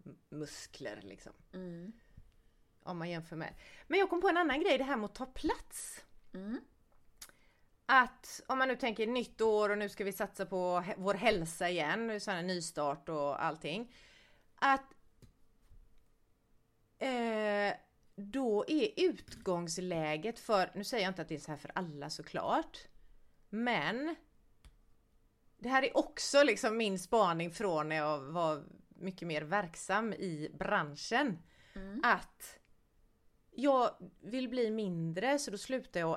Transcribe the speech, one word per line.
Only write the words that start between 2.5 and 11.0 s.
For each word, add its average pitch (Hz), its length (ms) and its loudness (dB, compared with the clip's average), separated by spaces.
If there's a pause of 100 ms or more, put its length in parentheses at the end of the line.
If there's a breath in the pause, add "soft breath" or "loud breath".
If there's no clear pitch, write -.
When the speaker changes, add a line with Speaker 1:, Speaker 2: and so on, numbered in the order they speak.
Speaker 1:
Om 175 140 -8
man 170 120 -6
jämför 165 260 -8
med. 160 180 -8 (340 loud breath)
Men 359 120 4
jag 381 100 4
kom 349 120 0
på 392 80 6
en 339 80 6
annan 311 240 2
grej, 339 160 4
det 269 60 2
här 269 140 -2
med 214 80 -2
att 202 100 -8
ta 262 100 -6
plats. - 800 -4 (280)
Speaker 2:
Mm. 196 280 -6 (1200 soft breath)
Speaker 1:
Att - 600 4
om 262 100 0
man 262 100 4
nu 247 80 2
tänker 220 320 0
nytt 240 340 -2
år 214 280 4
och 208 80 2
nu 208 120 -2
ska 202 140 -6
vi 196 100 -2
satsa 196 320 -4
på 180 340 0
he-, 175 180 -4
vår 190 160 2